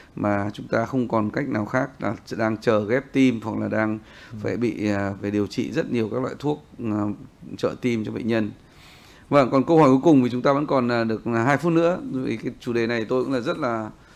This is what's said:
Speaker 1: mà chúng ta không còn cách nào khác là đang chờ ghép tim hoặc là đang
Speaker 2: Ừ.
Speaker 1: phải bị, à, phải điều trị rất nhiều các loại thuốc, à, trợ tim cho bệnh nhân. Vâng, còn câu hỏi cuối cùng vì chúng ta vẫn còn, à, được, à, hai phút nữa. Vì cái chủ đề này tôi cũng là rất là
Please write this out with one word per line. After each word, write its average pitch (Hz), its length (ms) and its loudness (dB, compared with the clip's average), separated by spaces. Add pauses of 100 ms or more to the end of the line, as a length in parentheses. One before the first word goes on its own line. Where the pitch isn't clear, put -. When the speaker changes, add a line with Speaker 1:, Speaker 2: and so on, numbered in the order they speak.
(160)
Speaker 1:
mà 104 380 -2
chúng - 140 -12
ta 113 180 -2
không 123 220 -2
còn 107 220 0
cách 135 200 -4
nào 107 160 -2
khác 131 240 -2 (100)
là 104 160 -4 (220)
đang 110 200 -2
chờ 107 280 2
ghép 127 280 -4
tim 131 300 4
hoặc 107 160 -6
là 107 80 -4
đang 107 320 -2 (320)
Speaker 2:
Ừ. 110 120 -14
Speaker 1:
phải 104 140 -2
bị, 107 320 -2
à, 101 320 -2
phải 104 100 -4
điều 104 160 0
trị - 240 -4
rất 151 200 -4
nhiều 110 200 0
các 120 100 -4
loại 131 180 -6
thuốc, 147 260 -4 (140)
à, 107 220 -2 (560)
trợ - 240 -2
tim 117 240 -2
cho 107 60 -8
bệnh 113 160 -6
nhân. 110 240 0 (800)
Vâng, 139 220 4
còn 135 120 4
câu 160 160 6
hỏi 147 100 8
cuối 131 140 8
cùng 147 200 8
vì 120 60 2
chúng 123 120 -4
ta 139 120 4
vẫn 147 140 0
còn, 123 240 2
à, 117 120 2
được, 110 220 -2
à, 117 180 2
hai 139 140 4
phút 165 160 0
nữa. 165 260 2 (120)
Vì 127 260 -4
cái 127 220 -8
chủ 123 140 -6
đề 113 140 2
này 113 180 -2
tôi 127 180 0
cũng 135 100 -2
là 131 60 0
rất 165 180 -4
là 113 320 -2 (260)